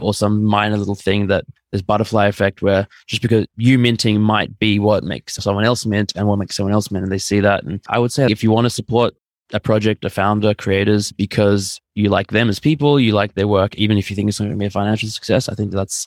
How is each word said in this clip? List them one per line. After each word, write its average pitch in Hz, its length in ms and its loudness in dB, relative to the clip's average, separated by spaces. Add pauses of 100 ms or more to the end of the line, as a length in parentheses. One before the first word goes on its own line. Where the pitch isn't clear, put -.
or 107 100 0
some 104 320 0
minor 107 320 0
little 101 180 -4
thing 101 340 -2
that 95 160 0 (280)
there's 101 80 -2
butterfly 104 460 0
effect 101 340 -2
where 98 260 2 (200)
just - 160 -6
because 110 240 2 (100)
you 127 220 4
minting 117 420 2
might 107 380 0
be 107 200 2
what 101 240 2
makes 78 340 -10
someone 101 280 0
else 117 220 0
mint 104 300 0
and 101 120 0
what 101 80 2
makes 98 200 -6
someone 101 180 0
else 104 160 0
mint, 95 140 -4
and 95 80 -4
they 95 40 -2
see 98 240 0
that. 101 240 2
And 98 240 -8
I 107 100 -2
would 120 140 0
say 139 160 0
if 107 140 -2
you 113 80 2
wanna 117 180 2
support 117 460 -2 (380)
a 107 60 -4
project, 107 460 0
a 98 60 -4
founder, 104 440 0
creators, 104 560 0
because 101 720 0 (160)
you 104 120 2
like 98 220 0
them 113 180 2
as 101 120 -2
people, 147 400 2
you 113 120 2
like 104 220 0
their 98 140 0
work, 101 260 2
even 107 240 0
if 98 100 -2
you 101 60 -8
think 104 140 -2
it's 104 100 -4
not 107 80 -2
gonna 104 100 -6
be 101 100 -4
a 98 40 -4
financial 107 380 -2
success, 110 400 -2
I - 60 -8
think 101 180 -4
that's 95 340 -6